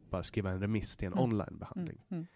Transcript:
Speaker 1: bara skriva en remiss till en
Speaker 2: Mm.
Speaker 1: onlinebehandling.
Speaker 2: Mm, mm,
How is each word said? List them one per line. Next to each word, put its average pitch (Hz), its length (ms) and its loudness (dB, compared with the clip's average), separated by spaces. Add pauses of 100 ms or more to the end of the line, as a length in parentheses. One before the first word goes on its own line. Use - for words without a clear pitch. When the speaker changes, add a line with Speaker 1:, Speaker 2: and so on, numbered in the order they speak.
(100)
Speaker 1:
bara 90 120 0
skriva 95 280 0
en 92 100 0
remiss 104 360 0
till 104 100 -2
en 90 60 -2
Speaker 2:
Mm. 131 120 6
Speaker 1:
onlinebehandling. - 840 -2
Speaker 2:
Mm, 170 120 -2
mm, 170 160 -6